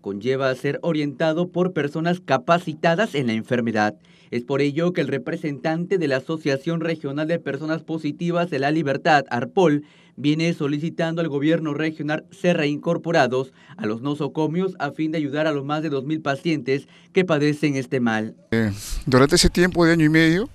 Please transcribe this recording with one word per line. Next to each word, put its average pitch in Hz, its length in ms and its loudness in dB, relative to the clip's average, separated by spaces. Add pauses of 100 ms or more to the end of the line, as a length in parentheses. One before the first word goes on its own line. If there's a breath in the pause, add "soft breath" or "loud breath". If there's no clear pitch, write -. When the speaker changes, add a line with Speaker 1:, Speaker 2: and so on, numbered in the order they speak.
Speaker 1:
conlleva 127 520 -2
ser 143 300 -4
orientado 160 640 -2
por 175 240 -2
personas 160 460 -2
capacitadas 170 960 0
en 139 120 0
la 113 60 0
enfermedad. 110 640 0 (340 soft breath)
Es 120 140 -6
por 135 180 -2
ello 151 320 0
que 175 80 -2
el 139 60 -2
representante 160 880 -4
de 165 100 0
la 131 100 2
Asociación 160 640 -4
Regional 156 460 -4
de 170 120 -2
Personas 156 420 -6
Positivas 165 680 -4
de 143 100 -4
la 139 100 0
Libertad, 147 600 2
arpol, 147 540 2 (320 soft breath)
viene 156 380 0
solicitando 165 680 -2
al 165 80 -2
gobierno 151 440 0
regional 156 560 -4
ser 175 280 0
reincorporados 147 960 0 (240 soft breath)
a 110 100 -6
los 113 160 -4
nosocomios 151 760 -2
a 143 140 -4
fin 156 200 -4
de 165 60 -2
ayudar 151 300 -2
a 160 40 0
los 139 140 -4
más 151 160 -4
de 160 80 -6
dos 139 140 -2
mil 156 180 -4
pacientes 139 680 -2 (240 soft breath)
que 185 140 2
padecen 147 500 2
este 135 240 -2
mal. 113 360 0 (160)
Speaker 2:
Eh, 113 200 2 (360 loud breath)
durante 139 300 6
ese 170 120 6
tiempo 175 360 2
de 165 80 6
año 165 120 4
y 151 40 6
medio 160 460 4